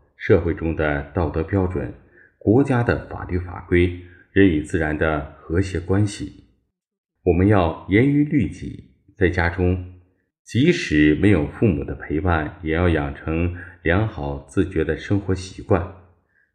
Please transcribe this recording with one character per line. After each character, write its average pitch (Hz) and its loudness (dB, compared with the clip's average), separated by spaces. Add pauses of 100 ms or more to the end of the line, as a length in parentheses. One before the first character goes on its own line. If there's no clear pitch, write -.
(160)
社 95 2
会 85 -2
中 82 -4
的 73 -2
道 82 -2
德 80 -4
标 95 0
准， 71 -6 (460)
国 120 4
家 123 0
的 87 -2
法 - -12
律 90 -4
法 90 -8
规， 90 2 (320)
人 98 6
与 76 2
自 82 -4
然 76 -2
的 76 -2
和 85 -2
谐 87 -6
关 101 0
系。 - -12 (800)
我 90 4
们 90 2
要 92 0
严 117 4
于 143 2
律 147 0
己， - -14 (200)
在 90 2
家 87 0
中， 90 -2 (440)
即 143 2
使 76 2
没 90 2
有 80 4
父 110 0
母 71 0
的 - -8
陪 - -6
伴， 80 -2
也 78 -2
要 87 2
养 71 -2
成 82 -4 (280)
良 95 2
好 71 -10
自 92 0
觉 80 -2
的 76 -2
生 101 -2
活 95 -4
习 - -12
惯。 87 -2 (600)